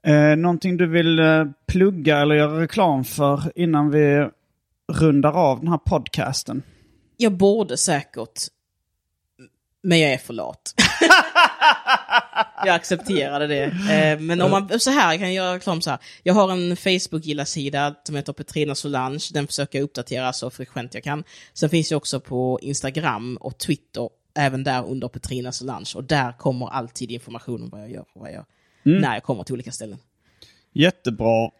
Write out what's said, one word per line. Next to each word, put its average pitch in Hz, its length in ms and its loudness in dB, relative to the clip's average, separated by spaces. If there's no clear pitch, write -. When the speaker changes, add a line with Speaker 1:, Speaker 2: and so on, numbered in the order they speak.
Speaker 1:
Eh, 151 300 6
någonting 175 400 0
du 175 100 2
vill, 165 320 2
eh, 160 260 6
plugga 175 520 2
eller 147 160 4
göra 151 260 2
reklam 160 440 2
för 143 360 0
innan 156 360 2
vi 147 380 4
rundar 147 400 4
av 147 280 2
den 165 80 -4
här 170 100 0
podcasten? 135 840 -4
Speaker 2:
Jag 226 160 0
borde 190 440 2
säkert, 139 640 -4
men 170 180 4
jag 147 120 4
är 127 60 0
för - 160 -12
lat. - 420 -10
<laughs> - 60 4
Jag 185 100 4
accepterade 151 720 -2
det. 143 180 -2
Eh, 156 560 0
men 170 200 -2
om 185 100 4
man, 196 300 0
så 262 100 0
här, 240 220 2
jag 165 80 -2
kan 185 140 -4
göra 185 200 -2
reklam 180 260 -4
så 170 100 -4
här. 131 80 -4
Jag 180 120 2
har 190 180 4
en 175 240 -2
Facebook-gilla-sida 147 1160 -4
som 147 120 -8
heter 143 160 -8
Petrina 147 420 -4
Solange. 135 440 -6
Den 143 140 -2
försöker 139 320 -6
jag 139 60 0
uppdatera 127 480 -6
så 127 180 -8
frekvent 123 440 -12
jag - 100 -12
kan. 151 200 -6
Sen 156 160 0
finns 160 200 0
jag 156 80 0
också 135 220 -6
på 127 420 -4
Instagram 135 760 -6
och - 180 -12
Twitter, - 500 -6
även 135 260 0
där 127 220 -4
under 123 220 -8
Petrina 123 440 -10
Solange. 120 420 -12
Och 135 100 -10
där 131 340 -2
kommer 127 280 -4
alltid 120 440 -10
information 117 520 -12
om 117 80 -14
vad 104 100 -18
jag 107 100 -18
gör 101 140 -16
och - 60 -20
vad - 120 -16
jag, - 120 -16
Speaker 1:
Mm. 165 140 6
Speaker 2:
när 135 140 0
jag 104 80 -6
kommer 113 220 -6
till 131 100 -8
olika 120 180 -12
ställen. 110 260 -14
Speaker 1:
Jättebra. 113 880 0